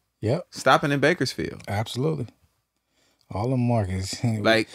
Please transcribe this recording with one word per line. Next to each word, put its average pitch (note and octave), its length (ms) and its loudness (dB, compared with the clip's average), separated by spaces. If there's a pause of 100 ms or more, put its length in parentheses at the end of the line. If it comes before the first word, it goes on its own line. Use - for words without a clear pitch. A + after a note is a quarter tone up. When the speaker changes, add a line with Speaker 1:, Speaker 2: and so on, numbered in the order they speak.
(200)
Speaker 1:
Yep. B2 300 -2
Speaker 2:
Stopping D3 420 2
in C#3+ 80 0
Bakersfield. C#3+ 680 -2
Speaker 1:
Absolutely. B2 580 -4 (1040)
All G#2 180 -2
the C3 80 0
markets. G#2 640 0
<laughs> - 40 -6
Speaker 2:
Like, A2 500 2